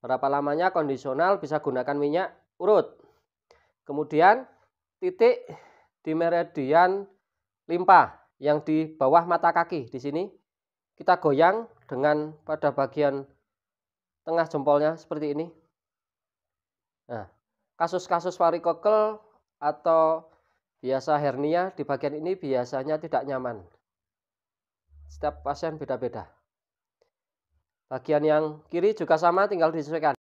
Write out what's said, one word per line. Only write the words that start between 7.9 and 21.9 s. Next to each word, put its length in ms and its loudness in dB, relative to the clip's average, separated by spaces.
yang 240 2
di 240 0
bawah 400 4
mata 240 2
kaki 400 -4
di 80 -8
sini 240 -6
kita 240 2
goyang 480 2
dengan 560 -2
pada 320 -4
bagian 480 -2
tengah 240 0
jempolnya 480 0
seperti 400 -6
ini. 80 -4
Nah, 200 -12
kasus-kasus 600 -4
varikokel 840 0
atau 640 0
biasa 400 -2
hernia 560 -2
di 80 -8
bagian 320 -6